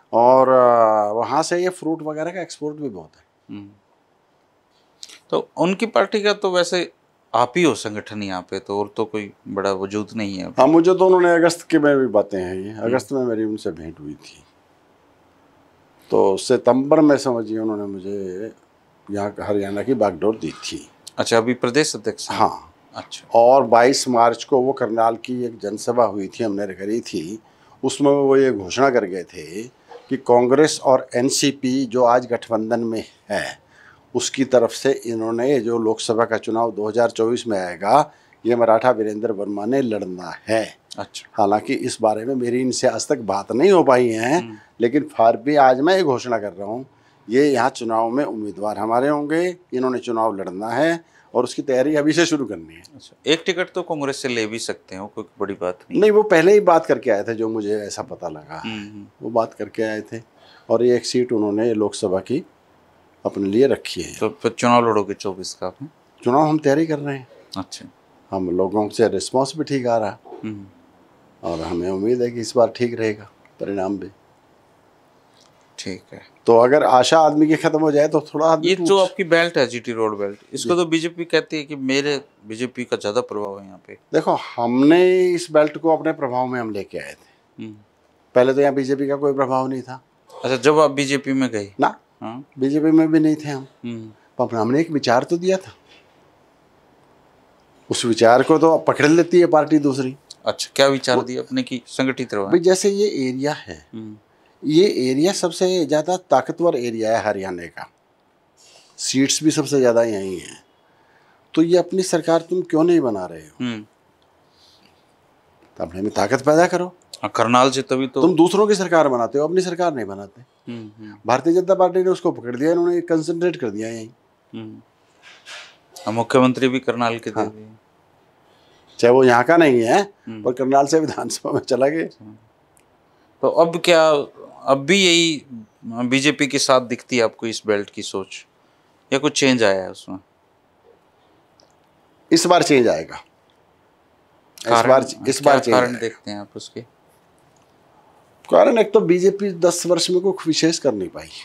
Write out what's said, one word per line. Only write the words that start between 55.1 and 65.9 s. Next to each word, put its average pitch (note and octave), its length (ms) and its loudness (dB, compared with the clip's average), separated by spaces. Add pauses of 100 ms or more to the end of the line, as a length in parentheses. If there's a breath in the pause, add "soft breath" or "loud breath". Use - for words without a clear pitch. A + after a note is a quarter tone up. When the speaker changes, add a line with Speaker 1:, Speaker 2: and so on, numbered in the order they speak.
Speaker 2:
बड़ी G2+ 140 -4
बात F2+ 260 -6 (120)
नहीं। C#3 100 -2
Speaker 1:
नहीं, G#3+ 100 6
वो G#3 120 4
पहले F#3 300 4
ही G#3 60 6
बात F3 260 4
करके B2 260 0
आए G2+ 120 0
थे, A2+ 100 -6
जो A2 160 -4
मुझे G#2+ 300 -4
ऐसा G#2 220 -10
पता F2 280 -14
लगा। D#2 360 -14
Speaker 2:
हम्म, G#2 260 -10
हम्म। G#2 140 -18 (160)
Speaker 1:
वो A#2 80 -10
बात A2+ 240 0
करके G#2 300 -8
आए G#2+ 180 -4
थे A2+ 200 -14 (480 soft breath)
और A2+ 140 2
ये B2 120 4
एक A#2 100 -4
सीट B2 260 -2
उन्होंने G#2+ 420 0
लोकसभा G#2 460 -2
की C3 260 -6 (800)
अपने G2+ 240 -4
लिए A#2 180 4
रखी F#2+ 340 -4
है। - 160 -14
Speaker 2:
तो G#2+ 120 -2
फिर - 220 -4
चुनाव A#2+ 380 2
लड़ोगे G2+ 240 0
चौबीस F#2+ 400 -10
का - 140 -10
आपने? A2+ 200 -12 (360)